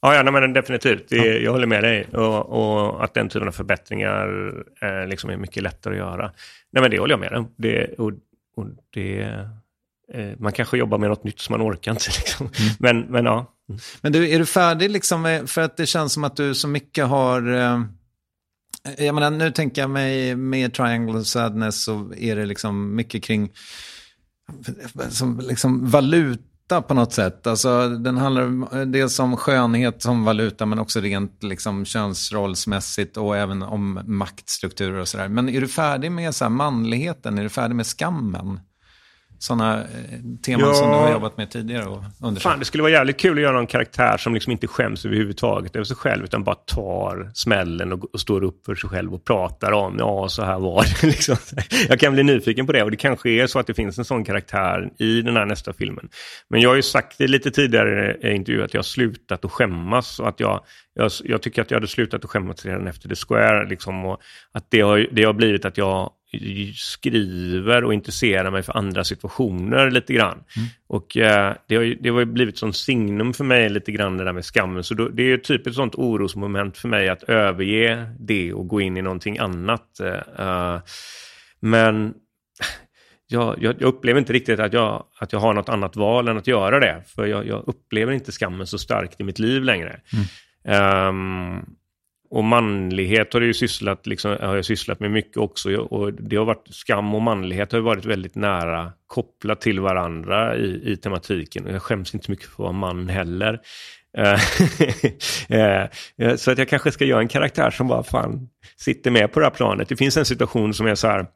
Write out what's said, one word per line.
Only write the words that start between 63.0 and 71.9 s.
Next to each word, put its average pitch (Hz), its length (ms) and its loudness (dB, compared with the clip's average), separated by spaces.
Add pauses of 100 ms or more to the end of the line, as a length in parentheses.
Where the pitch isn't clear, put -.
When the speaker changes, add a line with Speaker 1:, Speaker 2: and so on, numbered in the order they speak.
Speaker 1:
The 95 80 -4
Square, 110 520 2
liksom, 95 360 -8
och 92 160 -6 (320)
att - 180 -10
det 113 100 6
har, 104 320 6
det 110 120 4
har 110 80 4
blivit 107 320 2
att 98 140 -4
jag 95 320 0 (640)
skriver 98 1080 0
och 110 100 2
intresserar 98 560 0
mig 95 120 -2
för - 140 -6
andra 95 280 -2
situationer 107 840 0
lite 127 220 0
grann. 110 200 4 (240)
Speaker 2:
Mm. 117 120 -4 (200)
Speaker 1:
Och, - 280 -6
eh, 104 380 4 (140)
det 110 80 2
har 117 60 4
ju, 117 120 0